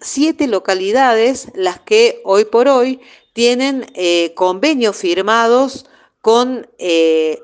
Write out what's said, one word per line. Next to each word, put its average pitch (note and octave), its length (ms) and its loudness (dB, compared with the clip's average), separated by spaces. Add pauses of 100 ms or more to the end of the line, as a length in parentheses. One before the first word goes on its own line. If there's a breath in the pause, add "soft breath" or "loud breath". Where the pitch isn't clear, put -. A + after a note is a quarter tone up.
siete D4+ 460 -2
localidades A3 1080 0
las F#3 240 -4
que A3 460 0
hoy G3 180 2
por A#3 240 0
hoy C4 320 0 (320 loud breath)
tienen, B3 640 -2
eh, E3+ 420 0
convenios G3+ 600 -2
firmados A3+ 880 0 (360 soft breath)
con, B3 560 0
eh, D#3+ 680 0